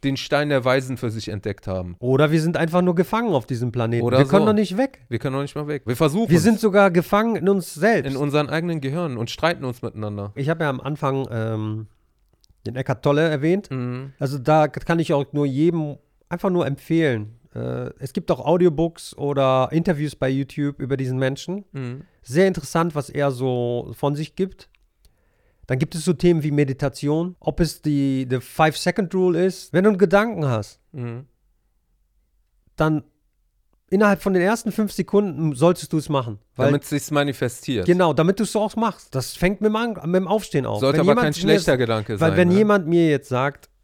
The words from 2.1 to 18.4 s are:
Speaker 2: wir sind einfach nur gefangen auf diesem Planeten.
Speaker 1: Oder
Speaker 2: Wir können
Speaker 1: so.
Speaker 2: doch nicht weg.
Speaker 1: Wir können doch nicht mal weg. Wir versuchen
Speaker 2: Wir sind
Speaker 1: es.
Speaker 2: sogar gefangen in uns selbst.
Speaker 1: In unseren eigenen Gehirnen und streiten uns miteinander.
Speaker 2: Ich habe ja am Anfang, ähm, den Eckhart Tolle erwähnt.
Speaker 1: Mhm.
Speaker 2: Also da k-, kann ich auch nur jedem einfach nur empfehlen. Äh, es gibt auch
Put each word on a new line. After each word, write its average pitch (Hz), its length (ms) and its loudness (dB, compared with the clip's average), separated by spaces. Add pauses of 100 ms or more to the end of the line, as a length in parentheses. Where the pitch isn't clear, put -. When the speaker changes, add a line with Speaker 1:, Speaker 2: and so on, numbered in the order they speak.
Speaker 2:
wir 160 100 4
sind 160 160 0
einfach 165 260 2
nur 180 120 2
gefangen 220 380 0
auf 131 140 0
diesem 120 260 -4
Planeten. 117 320 0
Speaker 1:
Oder 123 140 4
Speaker 2:
Wir 139 80 8
können 196 160 4
Speaker 1:
so. 214 40 2
Speaker 2:
doch 214 80 4
nicht 190 220 0
weg. 269 320 -2
Speaker 1:
Wir 117 100 -4
können 135 180 -4
doch 139 60 -4
nicht 143 120 -10
mal 151 140 -6
weg. 147 180 -6
Wir 123 100 -2
versuchen 165 340 2
Speaker 2:
Wir 160 100 8
sind 214 160 4
Speaker 1:
es. - 40 -8
Speaker 2:
sogar 196 300 4
gefangen 202 460 0
in 170 120 0
uns 196 260 0
selbst. 156 360 0
Speaker 1:
In 135 60 -2
unseren 147 320 0
eigenen 165 320 -4
Gehirnen 139 360 -4
und 117 140 -4
streiten 165 340 -2
uns 127 180 -8
miteinander. 104 520 -8
Speaker 2:
Ich 135 140 -4
habe 165 160 -2
ja 143 60 0
am 131 100 -4
Anfang, 135 500 -4
ähm, 110 560 -4 (800)
den 117 100 -8
Eckhart 131 260 -4
Tolle 151 260 2
erwähnt. 160 420 0
Speaker 1:
Mhm. 127 480 -8
Speaker 2:
Also 139 200 -4
da 151 300 4
k-, - 120 -8
kann 170 180 0
ich 165 160 0
auch 143 180 -2
nur 147 140 0
jedem 151 500 0 (320)
einfach 180 220 -2
nur 175 160 2
empfehlen. 131 680 -2 (180)
Äh, 123 440 -8
es - 140 -10
gibt - 180 -6
auch - 140 -2